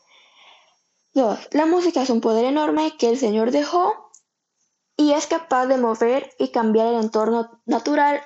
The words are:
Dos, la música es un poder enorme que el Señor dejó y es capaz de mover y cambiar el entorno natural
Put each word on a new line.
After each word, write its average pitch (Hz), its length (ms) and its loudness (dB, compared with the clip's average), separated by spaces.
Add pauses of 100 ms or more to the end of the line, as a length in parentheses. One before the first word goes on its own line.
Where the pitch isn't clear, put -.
(1120)
Dos, 240 260 0 (120)
la 302 140 2
música 339 360 0
es 262 80 -4
un 226 120 0
poder 226 240 2
enorme 302 520 -2
que 233 120 0
el 233 80 0
Señor 226 340 0
dejó 349 600 -2 (840)
y 294 160 2
es 302 160 0
capaz 277 400 -2
de 262 100 2
mover 240 600 0
y 262 120 -2
cambiar 220 360 2
el 233 140 0
entorno 220 640 -2
natural 285 600 0